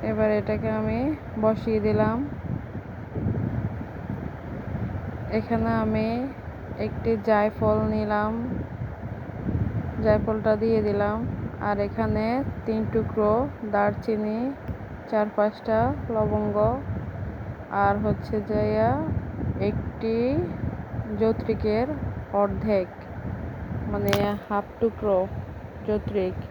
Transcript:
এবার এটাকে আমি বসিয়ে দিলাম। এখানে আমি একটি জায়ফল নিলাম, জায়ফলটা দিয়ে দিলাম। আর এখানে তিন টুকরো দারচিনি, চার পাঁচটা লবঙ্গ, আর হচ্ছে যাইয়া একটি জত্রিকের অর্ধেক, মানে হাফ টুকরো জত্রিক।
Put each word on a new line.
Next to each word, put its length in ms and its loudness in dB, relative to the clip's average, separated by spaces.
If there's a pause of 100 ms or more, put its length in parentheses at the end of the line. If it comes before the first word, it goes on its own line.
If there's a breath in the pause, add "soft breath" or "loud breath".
(100)
এবার 180 4 (100)
এটাকে 300 0 (100)
আমি 200 0 (440)
বসিয়ে 380 2
দিলাম। 360 4 (3250)
এখানে 320 2 (120)
আমি 260 2 (720)
একটি 320 -2 (160)
জায়ফল 500 4 (180)
নিলাম, 380 2 (1700)
জায়ফলটা 540 4
দিয়ে 320 4
দিলাম। 300 2 (500)
আর 120 2
এখানে 440 2 (380)
তিন 180 0 (100)
টুকরো 420 2 (400)
দারচিনি, 680 2 (720)
চার 180 2 (100)
পাঁচটা 420 2 (340)
লবঙ্গ, 440 2 (1300)
আর 180 6
হচ্ছে 320 0 (140)
যাইয়া 420 4 (760)
একটি 460 -2 (1040)
জত্রিকের 680 2 (540)
অর্ধেক, 480 2 (1000)
মানে 220 2 (320)
হাফ 220 0 (100)
টুকরো 420 2 (680)
জত্রিক। 520 0 (140)